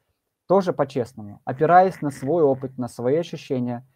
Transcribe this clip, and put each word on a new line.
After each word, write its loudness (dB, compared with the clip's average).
Тоже 2
по-честному, -6
опираясь 4
на -4
свой 0
опыт, 0
на -6
свои -2
ощущения. -6